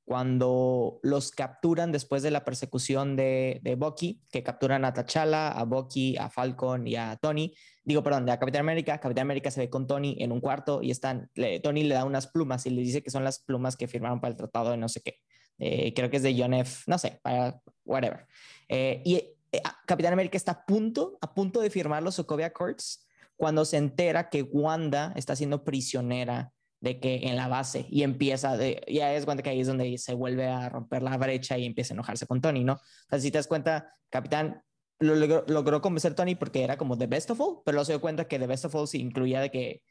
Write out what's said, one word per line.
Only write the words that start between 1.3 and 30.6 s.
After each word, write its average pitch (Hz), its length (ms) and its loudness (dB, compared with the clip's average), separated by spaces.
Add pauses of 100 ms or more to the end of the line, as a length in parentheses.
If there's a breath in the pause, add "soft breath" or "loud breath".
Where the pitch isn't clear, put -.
capturan 170 600 0
después 139 300 0
de 151 100 0
la 147 120 0
persecución 135 720 -2
de, 131 480 0
de 123 120 0
Bucky, 156 540 -4
que 127 140 -4
capturan 135 400 2
a 131 100 2
T'Challa, 156 580 2
a - 120 -2
Bucky, 131 540 0
a - 120 -4
Falcon 127 560 -2
y 117 100 -2
a 113 260 -4
Tony. 151 340 0 (300 loud breath)
Digo, 147 180 4
perdón, 135 260 2
a 120 80 4
Capitán 131 240 0
América. 156 380 0
Capitán 127 240 0
América 139 280 -2
se 135 100 -2
ve 123 80 -2
con 131 180 -2
Tony 139 320 -2
en 120 120 -2
un 120 100 -2
cuarto 139 400 -2
y 127 100 0
están, 127 420 -4
le, 104 280 0
Tony 151 220 2
le 143 120 4
da 131 80 2
unas 135 240 -2
plumas 135 380 0
y 127 60 -2
le 123 100 0
dice 123 200 0
que 143 80 -10
son 135 140 -2
las 135 160 -2
plumas 127 380 -2
que 123 100 -6
firmaron 120 320 -2
para 120 120 -2
el 113 60 -6
tratado 113 340 -2
de 120 60 0
no 113 120 -2
sé 113 120 -8
qué. - 180 -10 (400 soft breath)
Eh, 135 340 0
creo 123 160 0
que 139 80 0
es 131 60 -2
de 135 140 4
John 123 180 2
F, 127 320 -2
no 170 100 2
sé, - 260 -4
para 123 380 0 (240)
whatever. 127 420 -2 (400 loud breath)
Eh, 131 380 0
y, 175 100 4
eh, - 480 -4
a-, - 140 -6 (100)
Capitán 170 260 4
América 185 220 2
está 180 160 -2
a - 140 -6
punto, 226 560 0
a - 120 -8
punto 196 280 0
de 214 80 2
firmar 156 340 -2
los 180 120 -2
Sokovia 156 320 -2
Accords - 600 -6 (300 soft breath)
cuando 156 280 4
se 151 120 2
entera 160 520 2
que 147 140 0
Wanda 147 720 0
está 135 200 -4
siendo 143 280 0
prisionera 123 880 -2 (280)
de 127 200 -4
que 131 280 0
en 127 80 0
la 127 120 -2
base 131 440 -2
y 143 100 4
empieza 135 560 2
de, 131 300 0
ya 143 260 2
es 147 120 0
cuando 139 180 -2
que 143 80 -2
ahí 131 100 0
es 127 60 2
donde 127 320 0
se 127 160 -6
vuelve 127 320 -2
a 127 220 -2